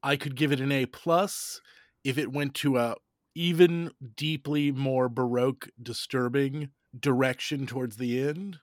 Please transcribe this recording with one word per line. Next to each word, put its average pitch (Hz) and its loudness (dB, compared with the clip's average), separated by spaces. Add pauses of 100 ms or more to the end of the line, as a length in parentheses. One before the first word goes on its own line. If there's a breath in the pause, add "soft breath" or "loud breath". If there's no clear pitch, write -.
I 143 2
could 139 -6
give 143 2
it 139 0
an 135 0
A 135 0
plus - -2 (440 soft breath)
if 131 0
it 135 -2
went 139 -2
to 139 2
a 117 2 (400)
even 170 4 (240)
deeply 147 0
more 131 2
Baroque, 123 0 (140)
disturbing 135 -2 (280)
direction 131 0
towards 120 -6
the 123 -2
end. 160 -4